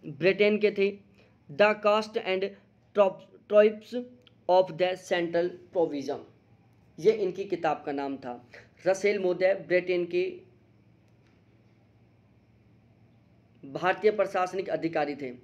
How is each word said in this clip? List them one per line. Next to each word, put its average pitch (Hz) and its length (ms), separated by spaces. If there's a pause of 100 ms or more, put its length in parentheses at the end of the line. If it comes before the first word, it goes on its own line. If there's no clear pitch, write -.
ब्रिटेन 190 520
के 208 140
थे। 202 260 (520)
The 202 200 (160)
Caste 214 320
and 190 260 (520)
Trou-, 190 260 (300)
Tribes 214 440 (540)
of 185 240
the 180 160 (220)
Central 170 360
Provision, 143 720 (840)
ये 180 120
इनकी 196 340
किताब 165 400
का 151 60
नाम 139 260
था। 123 320 (380)
रसेल 202 320
महोदय 185 340 (140)
ब्रिटेन 180 380
के 180 360 (3250)
भारतीय 180 460
प्रशासनिक 185 580
अधिकारी 156 460
थे 131 160 (120)